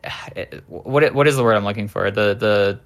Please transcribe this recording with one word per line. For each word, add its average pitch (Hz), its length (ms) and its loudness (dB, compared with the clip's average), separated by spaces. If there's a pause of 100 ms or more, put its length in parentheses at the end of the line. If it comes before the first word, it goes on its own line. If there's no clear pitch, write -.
<sighs> - 680 -14
what, 131 460 0
what 143 140 4
is 139 80 2
the 127 80 0
word 113 100 6
I'm 104 100 2
looking 104 240 -4
for? 101 220 -2
The, 104 240 0
the, 104 520 0